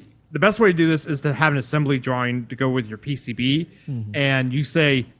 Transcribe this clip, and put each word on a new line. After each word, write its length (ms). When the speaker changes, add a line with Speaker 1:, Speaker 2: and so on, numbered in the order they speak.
Speaker 1:
the 80
best 200
way 100
to 40
do 140
this 180
is 160
to 120
have 200
an 40
assembly 420
drawing 480
to 80
go 140
with 180
your 100
P 180
C 180
B, 360
Speaker 2:
Mm-hmm. 280
Speaker 1:
and 380
you 100
say, 440